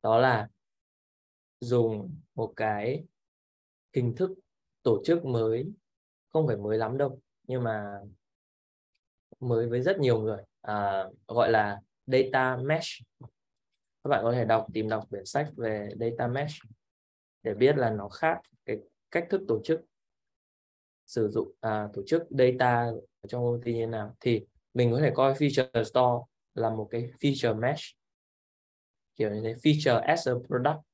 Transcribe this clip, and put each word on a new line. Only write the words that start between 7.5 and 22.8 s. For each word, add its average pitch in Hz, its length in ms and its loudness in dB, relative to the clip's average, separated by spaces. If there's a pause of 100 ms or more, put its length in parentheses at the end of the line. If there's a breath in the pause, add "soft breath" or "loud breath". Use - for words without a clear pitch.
mà 104 360 -6 (1400)
mới 120 300 0
với 123 120 0
rất 185 180 0
nhiều 120 200 4
người, 107 240 -4 (180)
à, 101 420 -2 (240)
gọi 113 240 2
là 104 300 2 (240)
data 131 520 2
mesh. 139 460 -4 (1000)
Các 135 60 -4
bạn 113 140 2
có 117 80 2
thể 123 140 0
đọc, 113 280 2
tìm 110 160 -2
đọc 107 200 -4
quyển 98 160 -10
sách 147 320 -4
về 107 320 -4 (100)
data 117 280 -4
mesh 131 280 -6 (880)
để 110 100 -4
biết 131 240 4
là 120 120 2
nó 104 200 -6
khác 160 320 -2 (240)
cái - 120 -6 (340)
cách 170 180 -2
thức 190 180 0
tổ 107 160 0
chức, - 180 0 (1200)
sử 110 240 0
dụng, - 300 -2
à, 107 340 -2
tổ 98 120 -8
chức 170 240 2
data 127 640 4 (300)